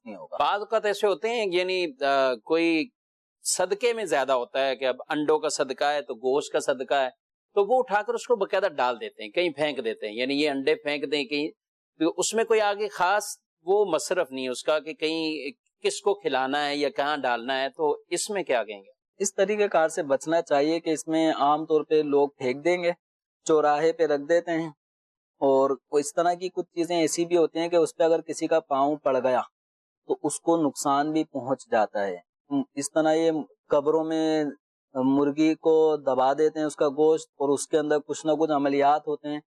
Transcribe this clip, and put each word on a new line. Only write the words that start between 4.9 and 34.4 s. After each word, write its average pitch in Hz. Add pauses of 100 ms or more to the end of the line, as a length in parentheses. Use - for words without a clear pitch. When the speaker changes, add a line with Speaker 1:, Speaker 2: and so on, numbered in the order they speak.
Speaker 2:
अंडों 151
का 151
सदका 139
है, 147
तो 131
गोश्त 131
का 160
सदका 139
है, 127 (440)
तो 202
वो 247
उठाकर 214
उसको 233
बाकायदा 190
डाल 127
देते 110
हैं, 107
कहीं 175
फेंक 143
देते 110
हैं, 107
यानी 127
ये 147
अंडे 139
फेंक 147
दें 143
कहीं, 147 (500)
तो 160
उसमें 208
कोई 226
आगे 208
खास 190 (280)
वो 196
मसरफ 160
नहीं 131
है 127
उसका 151
कि 151
कहीं 156 (320)
किसको 196
खिलाना 135
है 143
या 143
कहाँ 143
डालना 123
है, 135
तो 147
इसमें 180
क्या 123
कहेंगे? 101 (300)
Speaker 1:
इस 196
तरीक़ेकार 196
से 170
बचना 156
चाहिए 156
कि 165
इसमें 160
आम 143
तौर 156
पे 156
लोग 143
फेंक 131
देंगे, 175 (520)
चौराहे 151
पे 165
रख 147
देते 170
हैं, 160 (680)
और 135 (200)
इस 143
तरह 175
की 180
कुछ 180
चीजें 170
ऐसी 170
भी 170
होती 160
हैं 170
कि 175
उस 160
पे 175
अगर 160
किसी 156
का 160
पाँव 143
पड़ 139
गया, 123 (640)
तो 139
उसको 165
नुकसान 151
भी 156
पहुंच 131
जाता 107
है। 92 (300)
इस 139
तरह 156
ये 165 (400)
कब्रों 156
में 156 (460)